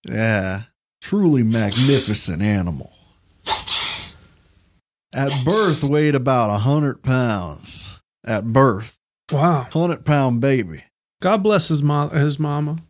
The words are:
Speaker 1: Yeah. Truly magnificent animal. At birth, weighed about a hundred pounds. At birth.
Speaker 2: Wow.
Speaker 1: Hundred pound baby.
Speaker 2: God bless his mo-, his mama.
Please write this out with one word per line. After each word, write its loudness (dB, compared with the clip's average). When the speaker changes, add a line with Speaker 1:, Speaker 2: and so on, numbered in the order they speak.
Speaker 1:
Yeah. -2
Truly 2
magnificent 0
animal. -2
At -2
birth, 2
weighed 2
about 2
a 0
hundred 0
pounds. -4
At -2
birth. 2
Speaker 2:
Wow. 0
Speaker 1:
Hundred -2
pound 2
baby. -2
Speaker 2:
God 0
bless 2
his 0
mo-, 0
his 0
mama. -4